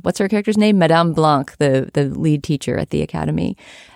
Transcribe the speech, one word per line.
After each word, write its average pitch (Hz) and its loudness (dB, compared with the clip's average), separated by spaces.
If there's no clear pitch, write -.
what's 180 -4
her 196 0
character's 208 -2
name? 214 4
Madame 165 4
Blanc, 151 0
the, 135 0
the 143 0
lead 147 -2
teacher - -4
at - -6
the 151 -2
academy. 156 -4